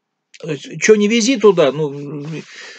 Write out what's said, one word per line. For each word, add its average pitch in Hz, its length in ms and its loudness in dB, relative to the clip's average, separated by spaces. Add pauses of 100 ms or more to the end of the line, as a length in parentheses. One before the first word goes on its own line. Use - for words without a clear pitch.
(400)
То 165 100 -12
есть, 156 300 -12
че 214 160 6
не 208 120 2
вези 233 300 0
туда, 170 340 4
ну, 143 520 -8 (540)